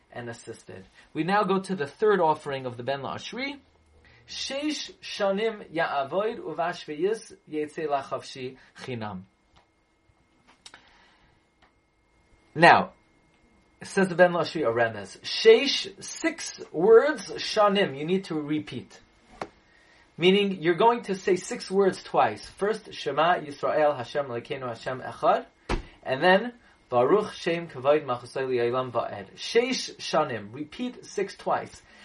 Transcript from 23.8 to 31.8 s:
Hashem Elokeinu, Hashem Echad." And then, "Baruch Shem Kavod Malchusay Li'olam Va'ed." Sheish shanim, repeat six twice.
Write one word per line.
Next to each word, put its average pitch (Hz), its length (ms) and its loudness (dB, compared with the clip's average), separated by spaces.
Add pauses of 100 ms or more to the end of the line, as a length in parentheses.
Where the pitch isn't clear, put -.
Hashem 139 300 -4
Elokeinu, 127 400 -8
Hashem 127 340 -8
Echad." 170 460 0 (560)
And 131 180 -2
then, 196 340 4 (340)
"Baruch 156 460 2
Shem 170 340 -4
Kavod 143 360 2
Malchusay 131 440 -6
Li'olam 123 420 0
Va'ed." 110 460 -6
Sheish 240 640 -2
shanim, 113 540 -4
repeat 151 540 -10
six - 300 -6
twice. - 460 -6 (220)